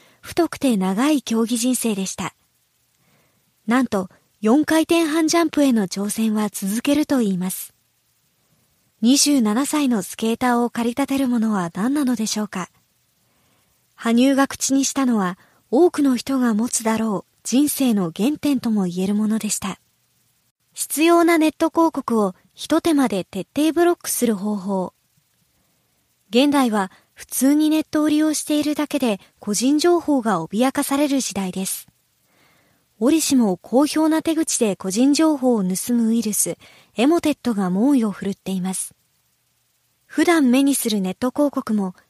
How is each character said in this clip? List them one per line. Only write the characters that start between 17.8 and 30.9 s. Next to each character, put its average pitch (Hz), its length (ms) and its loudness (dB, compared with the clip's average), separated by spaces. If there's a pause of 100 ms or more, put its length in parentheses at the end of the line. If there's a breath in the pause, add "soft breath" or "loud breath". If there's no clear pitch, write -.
の 185 240 0
原 294 220 0
点 285 220 0
と 240 100 -4
も 208 140 0
言 180 200 -2
え - 40 0
る 208 60 0
も 208 140 0
の 220 100 0
で 208 120 -4
し - 80 -4
た。 190 200 -8 (920)
必 - 300 -4
要 339 200 6
な 339 140 4
ネ 311 120 2
ッ 302 80 0
ト 320 120 0
広 330 240 0
告 233 300 -2
を 185 120 -2 (200)
一 - 260 -2
手 339 140 0
間 269 140 2
で 190 160 -4
徹 - 300 -10
底 311 180 0
ブ 339 120 2
ロ 349 80 4
ッ 330 40 0
ク - 140 -12
す - 160 -2
る 220 100 0
方 208 200 -4
法。 190 380 -6 (1400)
現 262 200 4
代 269 200 2
は 202 200 -2 (220 soft breath)
普 - 140 -20
通 269 280 2
に 302 140 2
ネ 311 120 2
ッ 302 80 -6
ト 302 160 0
を 302 40 0
利 302 80 2
用 311 160 2
し 294 100 -4
て 302 160 -2
い 302 60 0
る 294 100 -2
だ 302 120 -4
け 294 120 -4
で 226 220 -2 (180 soft breath)
個 - 140 -6
人 254 260 2
情 339 220 4
報 285 220 0
が 196 200 0
脅 233 300 0
か 294 100 -2
さ 277 140 -2